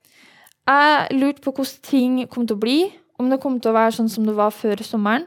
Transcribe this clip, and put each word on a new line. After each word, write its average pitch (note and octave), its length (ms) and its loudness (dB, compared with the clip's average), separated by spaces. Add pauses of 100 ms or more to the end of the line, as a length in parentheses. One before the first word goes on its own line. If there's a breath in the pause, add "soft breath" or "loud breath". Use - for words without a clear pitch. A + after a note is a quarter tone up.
(680 soft breath)
Jeg C#4+ 480 2
lurte C#4 280 0
på C4+ 120 -4
hvordan - 300 -8
ting B3+ 320 2 (120)
kom A#3+ 160 -4
til A3 120 -4
å G#3 40 -2
bli, B3 160 2 (400)
om B3 140 0
det C4+ 100 0
kom C4 160 -2
til A3+ 140 0
å A3+ 60 4
være A3+ 180 2
sånn A3+ 160 0
som A3 160 -2
det G#3+ 100 -2
var G#3 160 2
før G#3 300 -4
sommeren, A3 420 -2